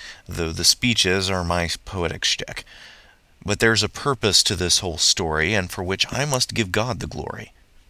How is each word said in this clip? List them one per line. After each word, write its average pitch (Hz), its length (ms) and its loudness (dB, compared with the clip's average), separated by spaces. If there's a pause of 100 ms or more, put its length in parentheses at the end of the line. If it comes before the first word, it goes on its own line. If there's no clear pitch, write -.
(280)
though 85 240 -2
the 87 120 -2
speeches 98 640 2
are 92 140 0
my 85 260 0 (140)
poetic 87 400 -4
shtick. - 400 -4 (800)
But 101 160 -2
there's 113 240 6
a 101 40 -2
purpose - 540 2
to 101 140 -2
this 87 220 2
whole 85 200 -4
story, 82 560 2
and 90 160 0
for 95 140 -6
which 92 260 -2
I 123 140 -2
must 127 300 -2
give 104 180 -2
God 113 260 0
the - 80 -6
glory. - 460 -10 (380)